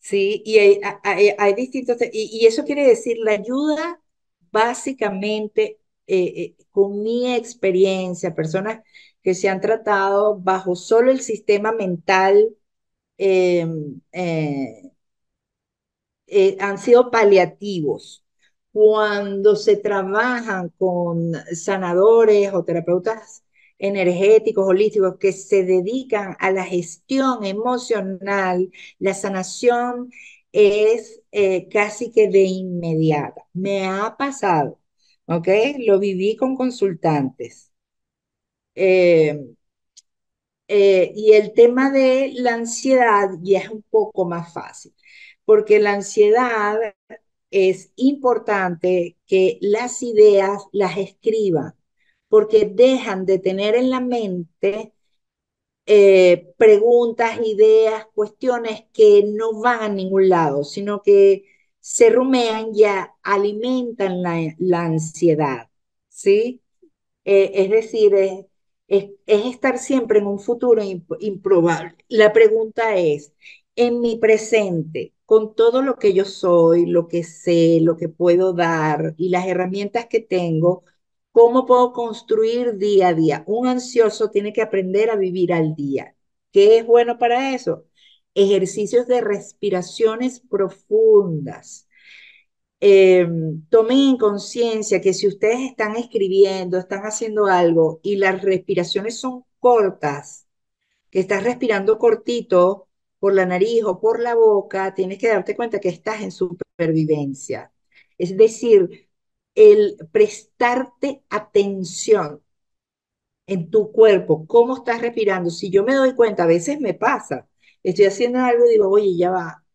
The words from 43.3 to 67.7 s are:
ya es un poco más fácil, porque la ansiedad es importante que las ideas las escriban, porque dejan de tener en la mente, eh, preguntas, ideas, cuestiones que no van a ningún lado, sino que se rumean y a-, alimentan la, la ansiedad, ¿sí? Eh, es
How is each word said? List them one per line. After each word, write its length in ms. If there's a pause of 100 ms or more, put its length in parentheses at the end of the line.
ya 180
es 100
un 200
poco 360
más 260
fácil, 420 (500)
porque 360
la 140
ansiedad 840 (720)
es 460
importante 1200 (100)
que 340
las 420
ideas 600 (100)
las 260
escriban, 760 (540)
porque 380
dejan 600
de 140
tener 340
en 160
la 100
mente, 960 (920)
eh, 720
preguntas, 880
ideas, 680
cuestiones 800
que 340
no 340
van 220
a 60
ningún 400
lado, 340
sino 400
que 420 (360)
se 300
rumean 640
y 100
a-, 380
alimentan 1000
la, 160 (200)
la 240
ansiedad, 840 (400)
¿sí? 540 (640)
Eh, 300
es 160